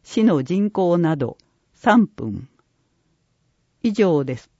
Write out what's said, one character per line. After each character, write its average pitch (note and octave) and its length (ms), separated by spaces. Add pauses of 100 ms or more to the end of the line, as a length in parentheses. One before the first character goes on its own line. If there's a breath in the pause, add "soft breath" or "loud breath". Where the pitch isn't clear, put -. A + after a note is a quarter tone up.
市 - 220
の E3 200
人 G3+ 280
口 F3 260
な D#3+ 200
ど。 B2+ 200 (360)
三 A3 340
分。 A2 400 (1400)
以 A3+ 80
上 F3+ 320
で B2+ 140
す。 - 220